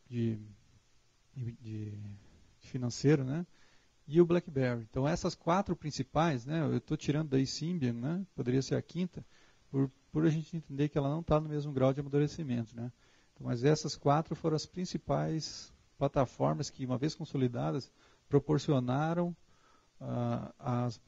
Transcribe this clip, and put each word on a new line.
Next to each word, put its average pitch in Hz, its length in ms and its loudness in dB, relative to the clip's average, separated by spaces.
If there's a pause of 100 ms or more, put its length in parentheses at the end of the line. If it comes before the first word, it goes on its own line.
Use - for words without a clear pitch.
de, 117 280 0 (960)
de, 117 200 -6
de 107 400 -10 (640)
financeiro, 135 640 2
né? 151 220 -4 (600)
E 151 120 4
o 175 60 12
BlackBerry. 131 640 0
Então, 135 180 0
essas 170 280 -2
quatro 180 400 0
principais, 147 720 -2
né? 156 200 -2
Eu 123 160 0
tô - 160 -4
tirando 151 320 -2
daí 135 160 2
Symbian, 151 480 -2
né? 160 320 -4 (100)
Poderia 131 260 0
ser 135 140 -2
a 123 60 0
quinta, - 440 -6 (460)
por, 135 180 0 (220)
por 156 140 0
a 165 40 6
gente 160 280 -2
entender 147 320 -2
que - 80 -2
ela 139 120 0
não 160 140 -2
tá 156 160 4
no 156 80 -6
mesmo 147 240 -4
grau 131 220 4
de 143 80 -4
amadurecimento, 139 760 -2
né? 123 160 -8 (420)
Então, 127 140 -10
mas 123 160 -2
essas 151 320 2
quatro 147 400 2
foram 156 220 -2
as - 80 -4
principais 156 1080 -4 (260)
plataformas 143 720 0
que, 135 160 -8
uma 123 120 -2
vez 151 180 -2
consolidadas, 139 760 -2 (380)
proporcionaram, 151 1080 2 (680)
ah, 123 560 -2
às, 123 500 -2